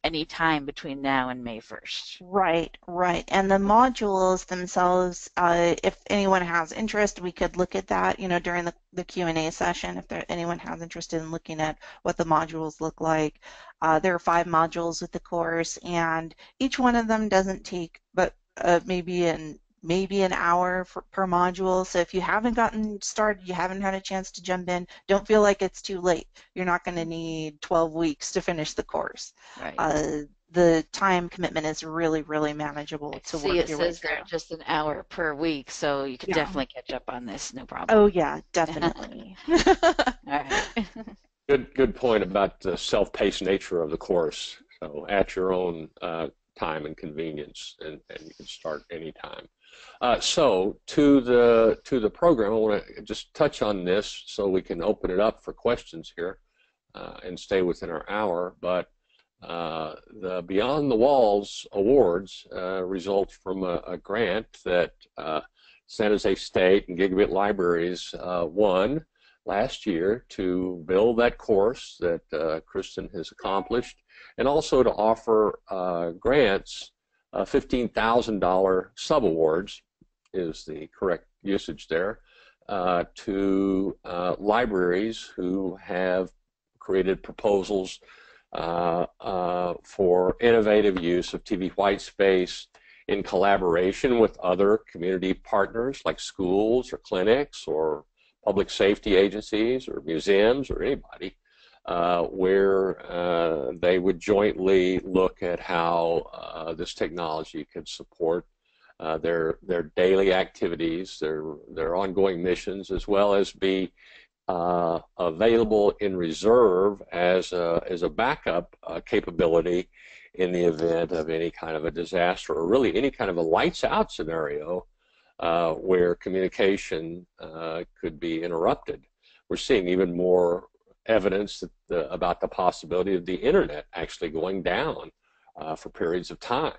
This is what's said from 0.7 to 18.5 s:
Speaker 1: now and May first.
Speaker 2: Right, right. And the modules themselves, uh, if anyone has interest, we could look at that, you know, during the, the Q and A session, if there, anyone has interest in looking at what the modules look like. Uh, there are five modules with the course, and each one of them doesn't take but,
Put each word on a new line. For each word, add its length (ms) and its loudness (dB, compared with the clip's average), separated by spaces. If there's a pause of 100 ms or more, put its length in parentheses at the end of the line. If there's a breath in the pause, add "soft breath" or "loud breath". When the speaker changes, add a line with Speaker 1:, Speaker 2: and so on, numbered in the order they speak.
Speaker 1:
now 280 0
and 120 -10
May 160 -10
first. 600 -14
Speaker 2:
Right, 680 -2
right. 400 -2
And 240 2
the 60 6
modules 880 2
themselves, 920 0
uh, 460 4
if 140 0 (120)
anyone 340 2
has 280 -2
interest, 500 -2
we 120 -6
could 240 -2
look 180 -2
at 140 -4
that, 320 0
you 80 -6
know, 100 0
during 280 -4
the, 80 -4 (180)
the 100 -8
Q 240 -4
and 120 0
A 120 -2
session, 460 -4
if 100 -12
there, 220 -8
anyone 320 -6
has 220 -12
interest 300 -12
in 200 -6
looking 280 -10
at 160 -4 (260 loud breath)
what 140 -2
the 80 0
modules 560 -2
look 200 -6
like. 400 0 (420 loud breath)
Uh, 160 4
there 160 2
are 60 -2
five 260 2
modules 560 0
with 80 -10
the 80 -10
course, 600 -4
and 580 -2 (240 loud breath)
each 180 -2
one 160 4
of 140 0
them 200 0
doesn't 360 2
take 360 -10 (140)
but, 220 0 (220)